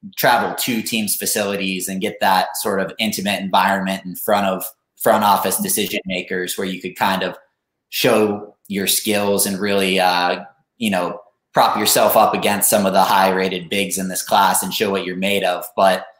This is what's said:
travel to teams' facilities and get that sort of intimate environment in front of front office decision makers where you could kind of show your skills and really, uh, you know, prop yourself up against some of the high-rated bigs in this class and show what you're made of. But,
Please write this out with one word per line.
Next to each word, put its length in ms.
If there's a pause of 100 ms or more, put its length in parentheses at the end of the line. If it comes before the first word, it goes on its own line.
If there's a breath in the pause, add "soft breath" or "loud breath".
(160)
travel 380
to 260
teams' 360
facilities 720
and 140
get 200
that 360
sort 240
of 180
intimate 440
environment 640
in 100
front 300
of 180 (320)
front 260
office 360
decision 480
makers 500
where 100
you 140
could 160
kind 260
of 140 (540)
show 680 (120)
your 180
skills 580
and 160
really, 400
uh, 440 (340)
you 100
know, 320 (320)
prop 240
yourself 400
up 160
against 380
some 160
of 80
the 100
high-rated 640
bigs 300
in 100
this 140
class 400
and 100
show 180
what 140
you're 120
made 280
of. 220 (100)
But, 300 (140)